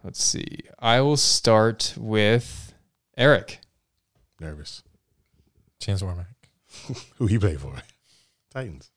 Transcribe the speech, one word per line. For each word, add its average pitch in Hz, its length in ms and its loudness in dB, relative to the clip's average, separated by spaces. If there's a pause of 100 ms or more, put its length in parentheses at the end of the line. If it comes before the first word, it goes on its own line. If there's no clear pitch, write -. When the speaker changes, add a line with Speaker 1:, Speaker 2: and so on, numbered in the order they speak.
Speaker 1:
Let's - 200 -8
see. - 220 -2 (340)
I 120 220 4
will 147 160 2
start 110 800 2
with 107 760 0 (440)
Eric. 131 420 2 (800)
Speaker 2:
Nervous. 76 440 -14 (960)
Speaker 3:
Chance 98 220 -2
Warmack. 87 240 -8 (500)
Speaker 2:
<laughs> - 420 -16
Who 123 100 0
he 104 120 2
play 95 160 0
for? 67 200 -12 (760)
Titans. 95 460 -12